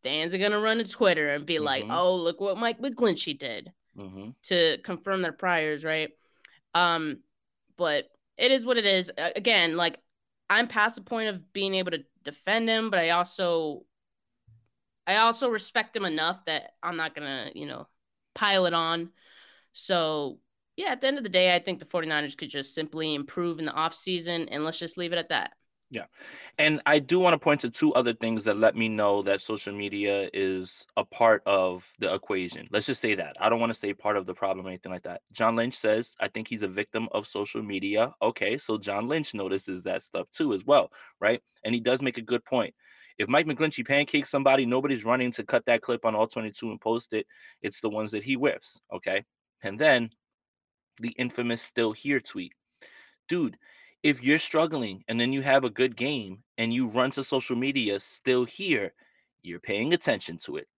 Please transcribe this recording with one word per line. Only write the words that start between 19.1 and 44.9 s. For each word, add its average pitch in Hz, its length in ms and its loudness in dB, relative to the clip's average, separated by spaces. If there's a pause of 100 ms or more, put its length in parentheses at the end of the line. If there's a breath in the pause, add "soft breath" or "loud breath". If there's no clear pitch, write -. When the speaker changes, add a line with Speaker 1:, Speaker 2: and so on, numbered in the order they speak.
Speaker 1:
So, 156 680 -2 (380)
yeah, 381 140 -4
at 254 100 -4
the 269 60 2
end 277 100 2
of 269 60 -6
the 214 60 -6
day, 185 260 6
I 175 40 4
think 180 200 -6
the 156 60 -18
forty-niners 151 500 -2
could 151 140 -12
just 143 260 -8
simply 156 400 -4
improve 160 440 -4
in 160 60 -6
the 151 60 -4
offseason, 165 800 -4
and 147 120 -4
let's 160 140 -4
just 165 200 -8
leave 170 160 -4
it 170 40 0
at 165 120 -4
that. 127 240 -2 (380)
Speaker 2:
Yeah. 117 140 -10 (520 loud breath)
And 151 300 2
I 151 100 8
do 151 220 4
wanna 175 180 6
point 147 240 2
to 123 80 0
two 151 240 2
other 120 200 4
things 113 320 -2
that 104 120 2
let 110 180 6
me 113 140 0
know 104 320 2
that 98 180 2
social 101 320 -6
media 101 640 0
is 95 520 -2 (120)
a 101 80 0
part 113 400 4
of 92 440 2 (100)
the 95 140 0
equation. 95 580 -4
Let's 104 160 0
just 131 120 -2
say 107 140 0
that. 82 260 -6
I 107 100 4
don't 117 100 2
wanna 117 160 0
say 101 180 -4
part 104 240 0
of 95 80 -2
the 92 80 -8
problem 95 320 -2
or 92 40 -8
anything 92 220 -10
like 90 120 -10
that. 87 180 -10 (100)
John 113 240 2
Lynch 117 200 0
says, 110 440 0
"I 104 80 -2
think 110 200 -8
he's 107 160 -6
a 101 40 -2
victim 107 440 -4
of 104 160 -2
social 104 340 -6
media." 101 500 0 (100)
Okay, 110 360 0
so 110 220 -2
John 101 280 -4
Lynch 147 280 -2
notices 95 480 -4
that 92 180 -4
stuff - 300 -8
too 147 220 0
as 92 120 -2
well, 139 260 6 (300 loud breath)
right? 113 200 2 (220)
And 110 120 0
he 120 40 0
does 123 220 2
make 127 160 -2
a 120 40 -8
good 117 220 -2
point. 120 300 0 (460 soft breath)
If 104 100 -2
Mike 151 160 6
McGlinchey 147 420 -2
pancakes 143 420 2
somebody, 135 360 4
nobody's 127 400 0